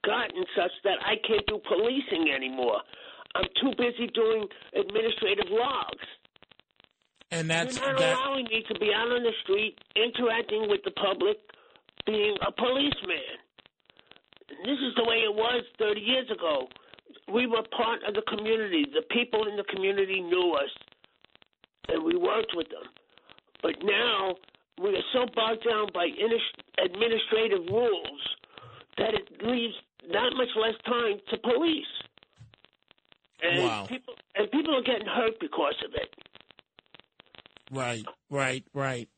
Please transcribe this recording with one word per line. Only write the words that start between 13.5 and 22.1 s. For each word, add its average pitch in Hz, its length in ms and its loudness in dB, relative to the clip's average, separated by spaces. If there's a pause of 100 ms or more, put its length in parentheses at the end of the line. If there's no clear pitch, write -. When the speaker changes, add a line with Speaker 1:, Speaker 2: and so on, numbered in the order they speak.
Speaker 1:
This 269 120 -2
is 247 180 -4
the 233 100 2
way 226 100 2 (100)
it 208 80 0
was 233 300 0 (160)
thirty 214 220 0
years 247 280 0
ago. 156 380 -2 (680)
We 247 140 2
were 220 160 0 (120)
part 226 320 0
of 214 60 -2
the 214 160 0
community. 214 640 0
The 156 160 2
people 220 380 0
in 208 100 -4
the 202 60 -2
community 190 580 0
knew 175 320 2
us, 143 160 0 (1160)
and 160 160 0
we 165 120 2